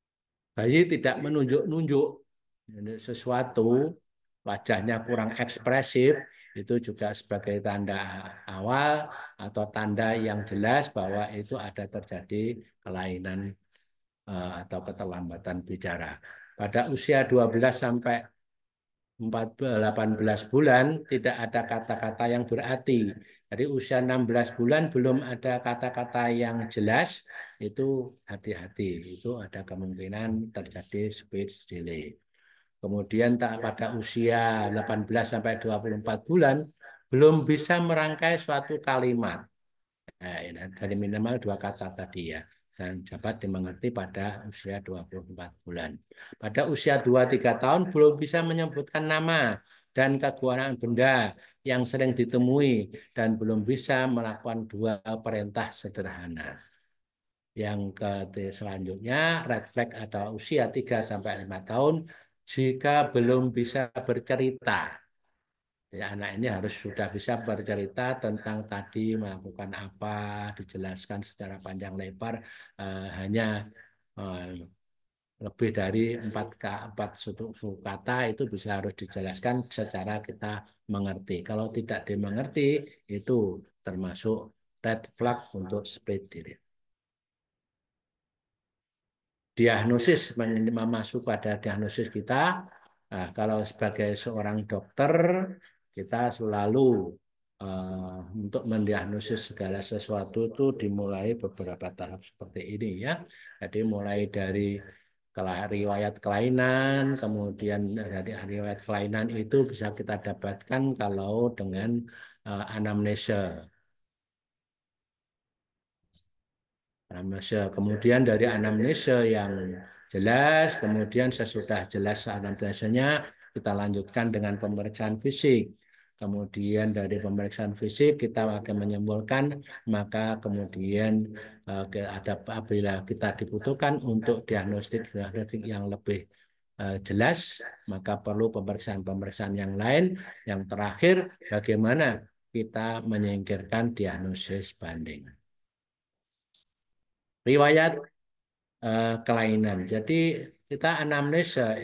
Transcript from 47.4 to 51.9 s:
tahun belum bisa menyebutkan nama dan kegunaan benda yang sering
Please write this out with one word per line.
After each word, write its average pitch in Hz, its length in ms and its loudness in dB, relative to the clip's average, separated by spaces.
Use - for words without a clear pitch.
tahun 170 320 4
belum 151 240 10
bisa 151 240 0
menyebutkan 156 640 -2
nama 156 480 4
dan 135 240 4
kegunaan 131 640 0
benda 120 560 4
yang 127 240 0
sering 131 320 2